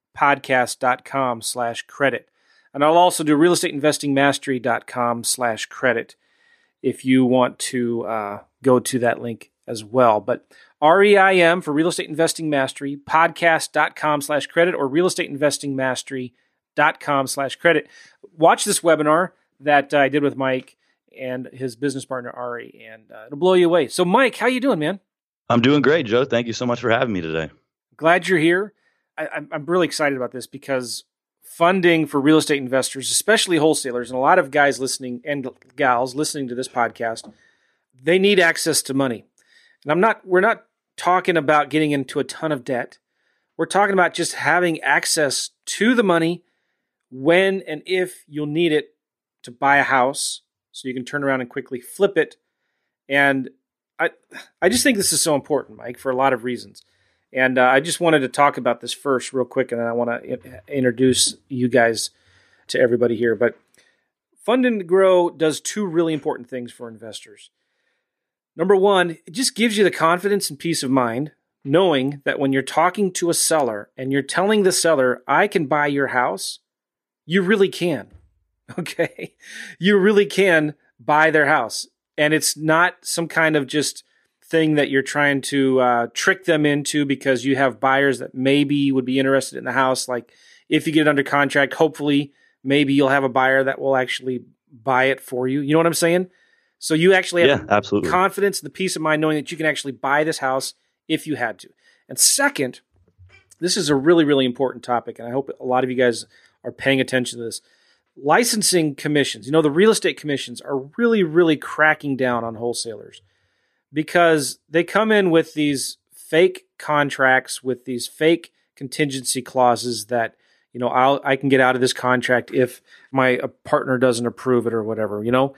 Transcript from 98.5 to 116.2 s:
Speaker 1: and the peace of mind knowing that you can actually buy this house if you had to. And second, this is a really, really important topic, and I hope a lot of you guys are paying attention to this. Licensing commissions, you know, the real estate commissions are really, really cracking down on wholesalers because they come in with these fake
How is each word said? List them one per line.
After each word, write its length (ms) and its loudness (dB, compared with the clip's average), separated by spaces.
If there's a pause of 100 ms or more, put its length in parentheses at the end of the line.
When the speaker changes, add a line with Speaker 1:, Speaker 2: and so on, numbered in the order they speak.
Speaker 1:
and 60 -14
the 60 -16
peace 240 -6
of 60 -8
mind 180 0
knowing 160 0
that 140 -8
you 80 -12
can 80 -4
actually 260 -4
buy 320 0
this 140 -4
house 340 -4 (340)
if 200 -4
you 80 -6
had 240 -6
to. 100 -20 (400)
And 100 -14
second, 640 0 (800)
this 160 -2
is 140 -2
a 40 4
really, 300 4
really 220 2
important 360 -4
topic, 360 -4
and 100 -14
I 40 -10
hope 180 -4 (100)
a 60 -10
lot 180 0
of 60 -2
you 60 -6
guys 280 2 (400)
are 80 -12
paying 260 0
attention 420 -2
to 40 -10
this. 160 -10 (580)
Licensing 760 2
commissions, 500 -2
you 80 -8
know, 80 4
the 100 4
real 200 4
estate 280 -2
commissions 440 -8
are 340 -6
really, 260 2
really 320 4
cracking 640 0
down 280 -2
on 100 -8
wholesalers 640 -10 (720)
because 680 2 (120)
they 140 2
come 280 0
in 160 4
with 240 2
these 460 -4 (160)
fake 500 0 (140)